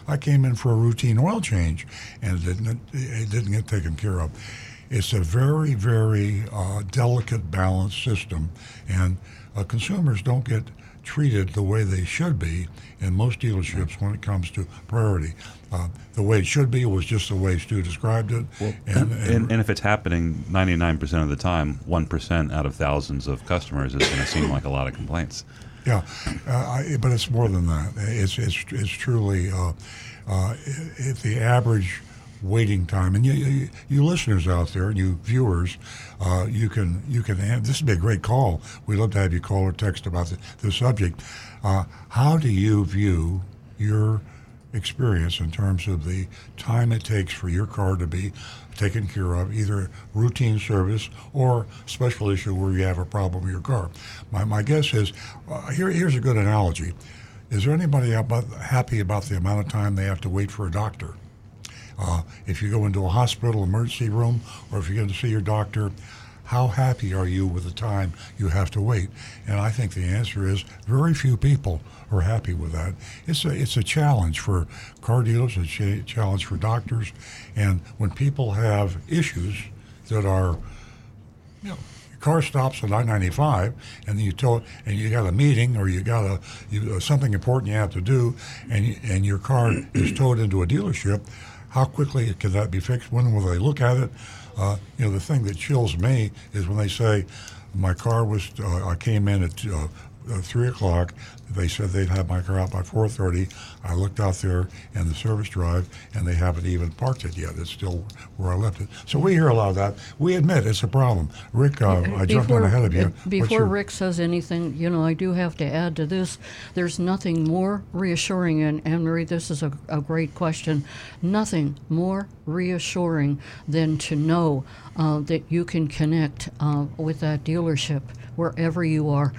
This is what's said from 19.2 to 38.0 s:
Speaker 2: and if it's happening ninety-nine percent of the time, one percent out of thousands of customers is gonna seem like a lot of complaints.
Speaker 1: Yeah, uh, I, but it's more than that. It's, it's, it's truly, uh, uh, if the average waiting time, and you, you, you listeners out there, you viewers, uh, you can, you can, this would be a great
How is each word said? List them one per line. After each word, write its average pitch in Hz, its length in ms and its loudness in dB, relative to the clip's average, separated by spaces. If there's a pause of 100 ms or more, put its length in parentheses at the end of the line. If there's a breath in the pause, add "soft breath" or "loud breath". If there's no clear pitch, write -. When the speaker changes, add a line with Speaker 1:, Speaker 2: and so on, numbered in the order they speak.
Speaker 2:
and 113 80 4
if 101 80 0
it's 98 120 -2
happening 85 680 0
ninety-nine 85 500 4
percent 78 240 2
of 73 60 2
the 71 60 0
time, 76 500 0
one 80 200 2
percent 80 480 0
out 73 140 0
of 69 80 -4
thousands 71 520 0
of 69 180 -4
customers 69 500 -2
is 69 120 2
gonna 67 200 0
seem 76 240 0
like 69 140 -2
a 69 40 -4
lot 67 180 0
of 65 60 -6
complaints. - 500 -6 (440 loud breath)
Speaker 1:
Yeah, 107 160 2 (440 loud breath)
uh, 139 40 -2
I, 131 500 -2
but 127 100 2
it's 117 200 0
more 117 180 4
than 90 180 2
that. 82 300 0
It's, 104 400 0
it's, 104 320 -2
it's 104 200 -4
truly, 98 640 0
uh, 90 220 0 (540 loud breath)
uh, 98 280 0 (100)
if 139 560 -6
the 113 180 0
average 113 640 4 (400 loud breath)
waiting 101 440 2
time, 92 300 2
and 113 100 4
you, 135 80 4
you, 135 360 0 (200 loud breath)
you 139 160 4
listeners 104 420 2
out 87 220 2
there, 95 220 0
you 95 320 2
viewers, 101 540 2 (440 loud breath)
uh, 92 280 2
you 110 200 0
can, 95 400 0
you 120 120 2
can, 101 160 0 (260)
this 131 180 0
would 147 60 0
be 110 60 4
a 92 40 4
great 95 240 2